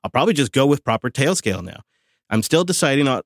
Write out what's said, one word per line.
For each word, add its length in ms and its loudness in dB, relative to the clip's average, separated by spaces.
I'll 80 -8
probably 240 2
just 160 0
go 160 4
with 160 0
proper 260 -2
Tailscale 540 -2
now. 180 -16
I'm 140 0
still 200 2
deciding 440 0
on, 180 0